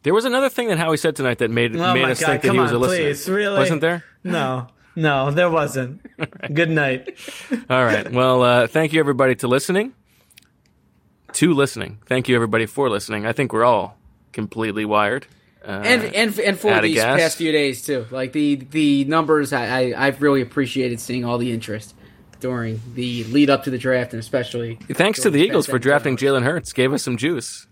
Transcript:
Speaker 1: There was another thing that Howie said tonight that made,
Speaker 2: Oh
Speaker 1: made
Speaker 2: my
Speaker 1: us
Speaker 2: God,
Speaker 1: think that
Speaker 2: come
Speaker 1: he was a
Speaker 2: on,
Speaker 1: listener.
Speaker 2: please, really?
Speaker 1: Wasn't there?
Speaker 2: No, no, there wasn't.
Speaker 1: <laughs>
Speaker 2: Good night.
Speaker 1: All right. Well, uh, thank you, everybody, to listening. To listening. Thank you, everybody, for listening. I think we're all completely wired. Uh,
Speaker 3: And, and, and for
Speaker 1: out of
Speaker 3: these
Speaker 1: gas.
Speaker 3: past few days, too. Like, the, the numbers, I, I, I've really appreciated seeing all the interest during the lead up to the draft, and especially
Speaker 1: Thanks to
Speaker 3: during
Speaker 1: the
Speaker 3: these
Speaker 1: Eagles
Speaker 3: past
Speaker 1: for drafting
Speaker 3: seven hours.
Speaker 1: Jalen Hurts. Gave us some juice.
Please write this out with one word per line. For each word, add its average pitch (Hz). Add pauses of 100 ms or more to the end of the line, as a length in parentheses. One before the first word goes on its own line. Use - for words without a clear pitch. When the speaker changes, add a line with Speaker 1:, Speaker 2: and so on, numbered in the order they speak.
Speaker 1:
There 156
was 226
another 262
thing 240
that 180
Howie 160
said 156
tonight 127
that 117
made, 117
Speaker 2:
Oh 180
Speaker 1:
made 131
Speaker 2:
my 127
Speaker 1:
us 120
Speaker 2:
God, 160
Speaker 1:
think 135
that 190
Speaker 2:
come -
Speaker 1:
he -
was -
a 120
Speaker 2:
on, 120
Speaker 1:
listener. 180
Speaker 2:
please, 147
really? 202
Speaker 1:
Wasn't 156
there? 165 (200)
Speaker 2:
No, 131 (280)
no, 143
there 175
wasn't. 139 (240)
Speaker 1:
<laughs> -
Speaker 2:
Good 160
night. 143 (540)
Speaker 1:
All 127
right. 107
Well, 127
uh, 123
thank 156
you, 160
everybody, 135
to 127
listening. 185 (1400)
To 165
listening. 110
Thank 127
you, 123
everybody, 113
for 139
listening. 104
I 117
think 135
we're 110
all 104 (340)
completely 107
wired. 104 (420)
Uh, 101
Speaker 3:
And, 233 (100)
and, 208
and 196
for 214
Speaker 1:
out -
of 214
Speaker 3:
these 160
Speaker 1:
gas. 123
Speaker 3:
past 160
few 160
days, 143
too. 127
Like, 131
the, 147
the 139
numbers, 151
I, 120 (280)
I, 135
I've 139
really 143
appreciated 123
seeing 123
all 120
the 120
interest 110 (440)
during 117 (140)
the 123
lead 139
up 139
to 139
the 127
draft, 123
and 113
especially 117 (160)
Speaker 1:
Thanks 190
to -
Speaker 3:
during -
Speaker 1:
the 143
Speaker 3:
these 185
Speaker 1:
Eagles 170
Speaker 3:
past 135
Speaker 1:
for 127
drafting 139
Speaker 3:
seven 135
hours. -
Speaker 1:
Jalen -
Hurts. 156
Gave 131
us 135
some 123
juice. 135